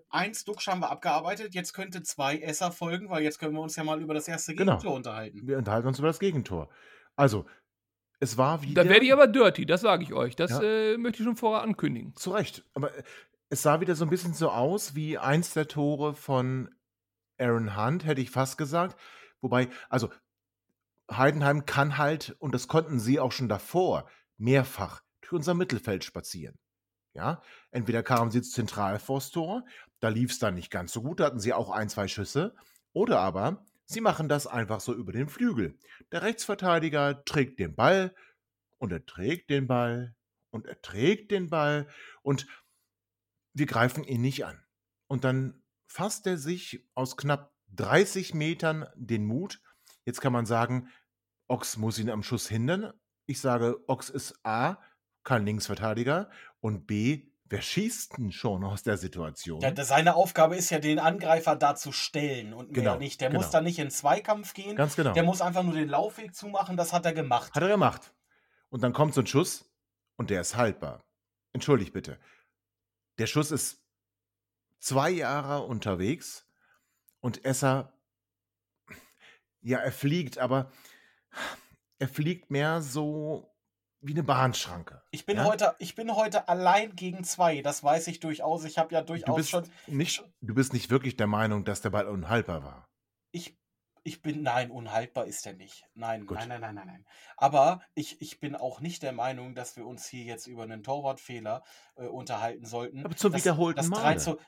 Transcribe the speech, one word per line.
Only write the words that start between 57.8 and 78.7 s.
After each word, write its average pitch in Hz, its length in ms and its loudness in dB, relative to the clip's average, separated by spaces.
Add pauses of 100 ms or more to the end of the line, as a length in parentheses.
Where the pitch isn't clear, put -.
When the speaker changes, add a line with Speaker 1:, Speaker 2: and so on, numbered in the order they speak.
Speaker 2:
denn 107 140 -4
schon 98 320 -2
aus 98 180 -4
der 107 160 0
Situation? 82 640 -8
Speaker 1:
Ja, 135 100 2
da-, 139 140 -4
seine 160 300 6
Aufgabe 175 420 6
ist 175 140 0
ja, 165 80 0
den 151 200 2
Angreifer 165 580 4
da 143 180 4
zu - 180 -10
stellen 131 600 -4
und 123 200 -14
mehr 123 100 2
Speaker 2:
Genau, 101 160 2
Speaker 1:
nicht. 139 240 -8
Der 131 80 2
Speaker 2:
genau. 165 100 2
Speaker 1:
muss 180 100 -2
da 160 120 6
nicht 175 160 0
in 139 120 -2
Zweikampf 208 640 0
gehen. 196 240 -8
Speaker 2:
Ganz 147 200 2
genau. 139 160 2
Speaker 1:
Der 170 100 4
muss 180 180 2
einfach 180 220 0
nur 170 120 2
den 151 140 0
Laufweg 214 460 -2
zumachen, 196 420 -4
das 170 160 0
hat 175 140 2
er 165 80 2
gemacht. 127 400 0
Speaker 2:
Hat 147 80 2
er 185 60 4
gemacht. 180 440 4 (560)
Und 117 140 -6
dann 123 100 2
kommt 147 220 2
so 135 80 4
ein - 40 4
Schuss - 460 0 (440)
und 107 120 -4
der 92 140 2
ist - 140 -4
haltbar. 85 480 0 (500)
Entschuldigt 123 400 2
bitte. 85 240 -10 (1000)
Der 113 80 0
Schuss 151 240 0
ist - 320 -4 (1000)
zwei 135 280 2
Jahre 143 560 -2
unterwegs 107 800 -4 (720)
und - 240 -6
Esser, 135 480 0 (1700)